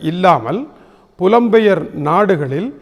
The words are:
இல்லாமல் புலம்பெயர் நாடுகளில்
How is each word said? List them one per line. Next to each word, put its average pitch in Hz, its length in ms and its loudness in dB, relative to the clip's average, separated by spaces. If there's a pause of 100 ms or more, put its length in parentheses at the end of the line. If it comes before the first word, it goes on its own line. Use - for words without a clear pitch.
(120)
இல்லாமல் 170 480 0 (600)
புலம்பெயர் 208 640 2 (240)
நாடுகளில் 170 600 -2 (140)